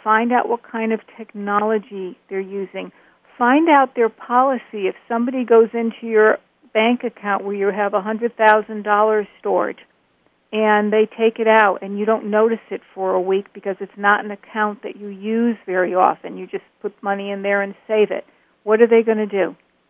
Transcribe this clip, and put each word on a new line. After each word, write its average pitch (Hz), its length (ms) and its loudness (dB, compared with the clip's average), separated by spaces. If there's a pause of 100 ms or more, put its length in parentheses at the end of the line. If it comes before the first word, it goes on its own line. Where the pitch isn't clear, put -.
Find 226 300 2
out - 160 0
what 233 140 -4
kind 226 280 -4
of 220 80 -2 (160)
technology 202 1040 -4 (120)
they're 196 100 -6
using. 190 520 -10 (460)
Find 277 320 4
out 269 260 4
their 233 140 2
policy. 240 800 -2
If 185 80 -6 (120)
somebody 240 380 -2
goes 226 280 6
into 233 340 -6
your 220 320 4 (340)
bank 233 300 2
account 202 400 -4
where 202 120 -6
you 196 120 -2
have 202 260 -2
a 202 80 0
hundred 220 340 -6
thousand 214 480 2
dollars 208 440 0 (120)
stored 185 400 -4 (720)
and 214 400 2
they 220 140 4
take 226 320 -2
it 226 100 -2
out 214 360 4
and 202 160 -8
you 208 60 -4
don't 220 200 0
notice 214 340 2 (120)
it 190 100 -8 (140)
for 190 180 -4
a 185 80 0
week 190 320 -2
because 196 260 -8
it's 190 160 -14
not 202 300 0
an 208 60 -10
account 208 500 -6
that - 140 -14
you 202 120 -16
use 220 480 -2 (120)
very 180 260 -2
often, 180 440 0
you 185 100 -14
just 185 160 -12 (180)
put 202 100 -8 (120)
money 202 260 -6
in 196 140 -8
there 202 180 0
and 196 140 -8 (120)
save 214 220 2
it, - 160 -8 (380)
what 214 180 2
are 233 60 6
they 226 160 4
gonna 214 240 0
do? 190 280 -2 (340)